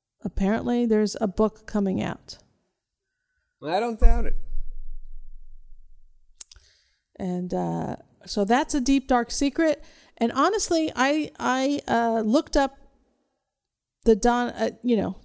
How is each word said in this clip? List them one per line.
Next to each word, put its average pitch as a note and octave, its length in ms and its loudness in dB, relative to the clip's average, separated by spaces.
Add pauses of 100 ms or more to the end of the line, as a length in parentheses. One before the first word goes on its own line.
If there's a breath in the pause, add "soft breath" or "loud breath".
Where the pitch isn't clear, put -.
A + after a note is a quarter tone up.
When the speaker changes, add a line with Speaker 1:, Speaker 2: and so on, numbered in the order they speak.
(260)
Speaker 1:
apparently A#3+ 600 0
there's G#3+ 340 0
a A3 60 0
book G#3+ 400 -2
coming G3+ 360 -2
out. - 360 -10 (1200)
Speaker 2:
I D#3+ 160 -2
don't A3+ 220 -2
doubt A#2 240 10
it. A2 120 4 (2750 soft breath)
Speaker 1:
And, F3+ 360 -6
uh, E3+ 440 -6 (280)
so G3+ 200 -4
that's B3 300 0
a D4 60 0
deep, C4+ 260 0
dark A#3+ 240 0
secret. D4+ 540 -2 (320 soft breath)
And A#3 160 -2
honestly, E4 640 0
I, D4 420 0
I, C4 480 -2
uh, A3+ 380 0
looked C#4 320 0
up C#4 220 0 (1300)
the A3+ 120 6
Don, A#3+ 320 0
uh, - 220 -4 (120)
you A#3+ 140 0
know, F#3 280 -4